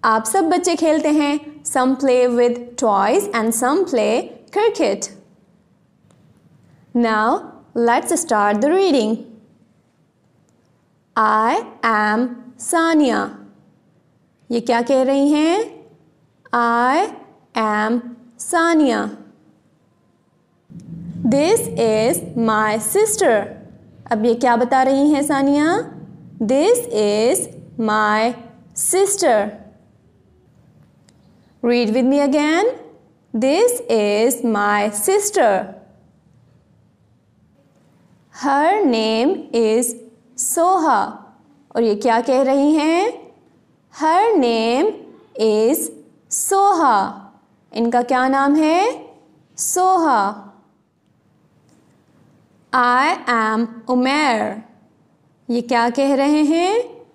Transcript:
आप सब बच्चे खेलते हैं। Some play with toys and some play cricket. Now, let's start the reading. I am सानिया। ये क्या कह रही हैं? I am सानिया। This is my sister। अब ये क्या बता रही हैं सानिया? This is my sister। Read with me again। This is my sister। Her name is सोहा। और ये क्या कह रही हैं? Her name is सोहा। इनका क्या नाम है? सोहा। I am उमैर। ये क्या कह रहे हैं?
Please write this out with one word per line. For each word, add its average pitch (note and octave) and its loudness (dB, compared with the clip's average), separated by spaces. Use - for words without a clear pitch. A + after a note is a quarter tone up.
आप A3 2
सब E4+ 0
बच्चे F4+ 0
खेलते D#4 0
हैं। C#4+ -4
Some C4 0
play B3+ 2
with A#3+ 0
toys A3+ 0
and A3+ -2
some D4+ 0
play A#3 -2
cricket. D#4 -2
Now, A3+ 0
let's A#3+ 0
start G#3 0
the C#4+ 2
reading. C#4 0
I A3 0
am A3 0
सानिया। D#4 0
ये A#3 -2
क्या A#3 0
कह C4 0
रही C#4 2
हैं? E4 0
I A#3+ 0
am A3 -2
सानिया। D#4 0
This D4 2
is A3 0
my G#3+ 0
sister। F4 2
अब A3 -2
ये A#3+ 4
क्या A#3+ 2
बता B3+ 2
रही C#4 2
हैं C#4+ 0
सानिया? D4 0
This D4 2
is G#3+ 2
my G#3+ 0
sister। C#4 0
Read A#3+ 2
with B3+ 2
me C#4+ 2
again। D4+ 0
This D#4+ 0
is G#3+ 0
my G#3 0
sister। D#4 2
Her D#4+ 2
name A3+ 0
is A#3 0
सोहा। E4 0
और A#3 0
ये G#3+ 2
क्या A3+ 0
कह C4 0
रही C#4 2
हैं? E4+ -2
Her F#4+ 2
name A#3+ 2
is A3 2
सोहा। E4+ 0
इनका A#3 0
क्या B3+ 0
नाम C#4 2
है? E4 0
सोहा। D#4+ 0
I B3+ 2
am A3 0
उमैर। B3+ 0
ये A#3+ 0
क्या A#3+ 0
कह C#4 0
रहे D4 2
हैं? F4+ 0